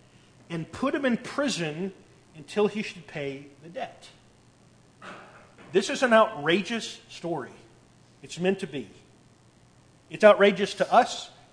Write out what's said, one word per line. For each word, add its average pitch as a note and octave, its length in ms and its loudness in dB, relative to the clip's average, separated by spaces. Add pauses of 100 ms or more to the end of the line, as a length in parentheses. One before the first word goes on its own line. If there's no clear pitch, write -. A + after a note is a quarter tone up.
(520)
and E3 200 -8
put C#4 220 -2
him D4 100 -2
in B3 140 2
prison F3 760 -4 (420)
until G3+ 320 -2
he G3+ 160 -2
should - 240 -12
pay C#3 400 -10 (160)
the E3 60 -20
debt." - 400 -12 (1600)
This F3+ 180 2
is C4+ 140 -2
an A#3+ 100 4
outrageous G#3 880 2 (100)
story. D#3 440 -8 (680)
It's - 160 -14
meant F#3+ 220 0
to F#3 80 -8
be. C#3 200 -10 (1200)
It's D#3 120 -2
outrageous G3+ 520 6
to - 180 -2
us, - 380 2 (220)